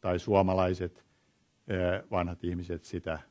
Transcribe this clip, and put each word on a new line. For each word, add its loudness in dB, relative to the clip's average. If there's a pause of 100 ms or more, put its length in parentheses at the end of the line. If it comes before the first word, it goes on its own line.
tai 0
suomalaiset, 2 (680)
ö, 0
vanhat -2
ihmiset -6
sitä -8 (120)